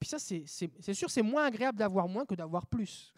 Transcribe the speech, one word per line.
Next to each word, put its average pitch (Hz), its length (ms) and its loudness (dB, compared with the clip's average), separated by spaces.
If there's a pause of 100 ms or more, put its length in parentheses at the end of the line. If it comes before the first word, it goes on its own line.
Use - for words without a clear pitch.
Puis - 80 -6
ça, 302 100 -2
c'est, 175 280 -4
c'est, - 240 -4 (100)
c'est 196 140 -4
sûr, 349 160 -2
c'est 247 120 4
moins 269 220 4
agréable 240 340 0
d'avoir 190 300 4
moins 208 160 -2
que 208 100 -2
d'avoir 170 320 -2
plus. - 520 -4